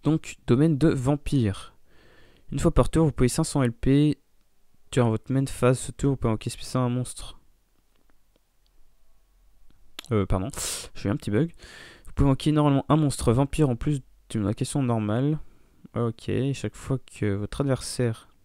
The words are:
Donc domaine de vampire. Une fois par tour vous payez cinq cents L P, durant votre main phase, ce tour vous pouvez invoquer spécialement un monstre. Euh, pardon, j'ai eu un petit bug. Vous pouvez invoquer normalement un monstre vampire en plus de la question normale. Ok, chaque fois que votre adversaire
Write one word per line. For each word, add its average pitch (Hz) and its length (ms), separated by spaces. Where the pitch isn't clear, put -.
Donc 151 320
domaine 143 320
de 151 120
vampire. 131 840
Une 139 80
fois 160 140
par 127 160
tour 160 160
vous 143 60
payez - 180
cinq 165 160
cents 143 180
L 120 80
P, 143 480
durant 120 180
votre 110 220
main 135 140
phase, 127 340
ce - 120
tour 143 200
vous 131 60
pouvez 123 120
invoquer 110 200
spécialement - 380
un 120 40
monstre. - 480
Euh, 104 140
pardon, 95 240
j'ai - 140
eu - 20
un 107 40
petit - 160
bug. 143 220
Vous - 80
pouvez 139 140
invoquer 139 240
normalement 147 380
un 147 80
monstre 139 360
vampire 139 360
en 120 60
plus 147 260
de 110 100
la 104 140
question 139 300
normale. 120 560
Ok, 113 340
chaque 113 220
fois - 240
que - 340
votre 101 280
adversaire 127 680